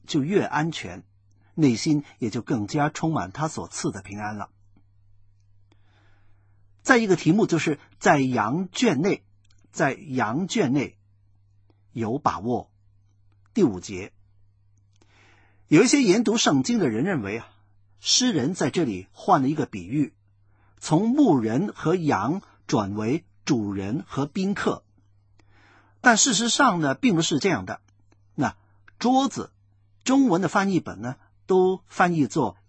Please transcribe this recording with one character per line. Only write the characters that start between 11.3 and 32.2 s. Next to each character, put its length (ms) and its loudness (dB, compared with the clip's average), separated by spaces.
有 260 -4
把 200 -2
握。 300 -4
第 100 2
五 160 2
节， 320 -12
有 140 8
一 40 4
些 160 4
研 220 4
读 100 2
圣 280 2
经 160 0
的 100 2
人 160 -2
认 160 -2
为 160 -6
啊， 100 -14
诗 320 0
人 200 -2
在 160 -2
这 140 -2
里 300 -4
换 280 2
了 60 0
一 80 -2
个 100 -4
比 200 -12
喻， 280 -4
从 300 0
牧 300 4
人 340 -2
和 220 -2
羊 460 -2
转 280 -2
为 280 -4
主 280 0
人 340 -6
和 180 -4
宾 280 -4
客。 300 -4
但 140 6
事 180 2
实 160 -2
上 300 2
呢， 160 0
并 200 2
不 60 2
是 180 0
这 100 0
样 160 -2
的。 160 -10
那 200 -2
桌 280 2
子， 240 -8
中 260 4
文 120 2
的 60 0
翻 240 0
译 80 0
本 220 -8
呢， 160 -8
都 420 2
翻 260 0
译 140 2